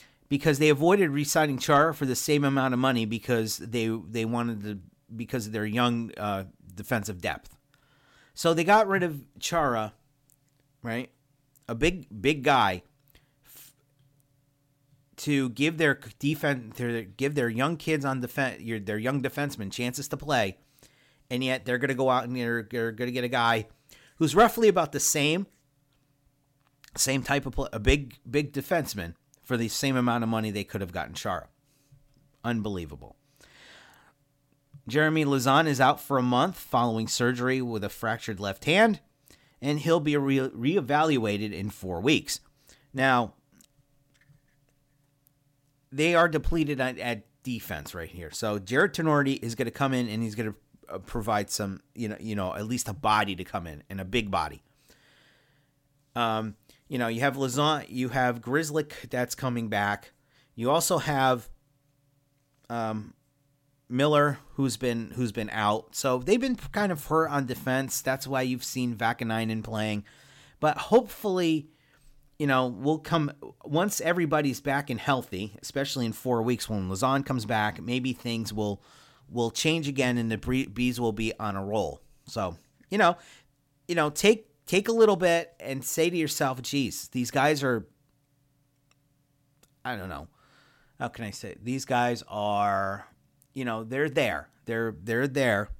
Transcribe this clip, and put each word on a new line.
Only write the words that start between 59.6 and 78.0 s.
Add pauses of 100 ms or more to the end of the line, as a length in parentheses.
back. (420)
You
also
have, (1200)
um, (800)
Miller, (140)
who's
been,
who's
been
out.
So
they've
been
kind
of
hurt
on
defense.
That's
why
you've
seen
Vaakanainen
playing. (560)
But
hopefully, (680)
you
know,
we'll
come, (320)
once
everybody's
back
and
healthy,
especially
in
four
weeks
when
Lauzon
comes
back,
maybe